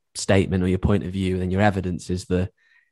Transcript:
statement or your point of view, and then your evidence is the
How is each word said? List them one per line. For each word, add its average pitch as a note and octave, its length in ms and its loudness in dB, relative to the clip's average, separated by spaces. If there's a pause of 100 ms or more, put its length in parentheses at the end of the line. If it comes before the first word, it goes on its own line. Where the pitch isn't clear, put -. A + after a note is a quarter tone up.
(140)
statement F#2+ 480 2
or F2+ 60 2
your F#2 100 2
point G2+ 280 0
of F2+ 80 -8
view, F#2+ 220 -2
and F#2 60 -4
then F#2 100 -2
your F#2+ 100 0
evidence F#2 480 0
is F#2 160 -4
the F#2 240 0 (420)